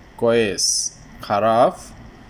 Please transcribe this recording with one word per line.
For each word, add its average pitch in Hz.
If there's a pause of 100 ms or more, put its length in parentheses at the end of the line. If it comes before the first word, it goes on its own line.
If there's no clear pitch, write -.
(180)
কয়েস। 117 (560)
খারাপ, 113 (560)